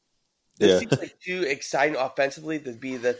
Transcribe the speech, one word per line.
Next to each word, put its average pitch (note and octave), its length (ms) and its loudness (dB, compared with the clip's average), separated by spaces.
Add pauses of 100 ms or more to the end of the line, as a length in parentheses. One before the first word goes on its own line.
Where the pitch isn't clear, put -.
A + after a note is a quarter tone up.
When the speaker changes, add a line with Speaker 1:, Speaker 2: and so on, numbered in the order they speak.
(580)
Speaker 1:
"This - 140 6
Speaker 2:
Yeah. F#2 80 6
Speaker 1:
seems, C#3+ 200 0
like, - 200 -10
too F#3 240 -4
exciting C#3+ 520 0
offensively C#3 680 -2
to B2 120 -10
be B2+ 240 -8
the A#2+ 220 0